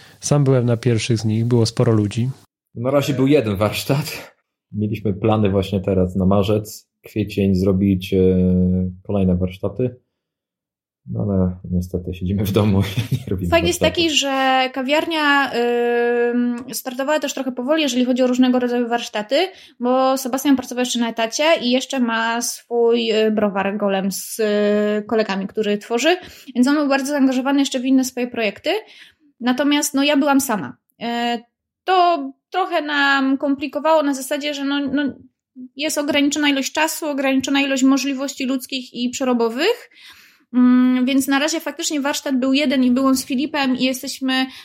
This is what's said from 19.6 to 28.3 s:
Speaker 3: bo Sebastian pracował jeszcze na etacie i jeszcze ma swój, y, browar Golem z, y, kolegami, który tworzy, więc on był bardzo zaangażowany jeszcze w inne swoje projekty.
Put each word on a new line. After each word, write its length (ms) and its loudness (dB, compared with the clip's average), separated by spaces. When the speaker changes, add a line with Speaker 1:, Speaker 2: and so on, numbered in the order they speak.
Speaker 3:
bo 380 2
Sebastian 380 2
pracował 260 -6
jeszcze 160 -4
na 100 -2
etacie 360 -2
i 80 -2
jeszcze 300 -2
ma 420 0
swój, 680 0
y, 180 2
browar 460 0
Golem 360 -2
z, 280 -10
y, 680 0
kolegami, 400 -2
który 320 -2
tworzy, 380 0
więc 140 2
on 60 2
był 140 0
bardzo 240 0
zaangażowany 480 0
jeszcze 200 -2
w 40 -6
inne 200 2
swoje 220 -4
projekty. 440 -4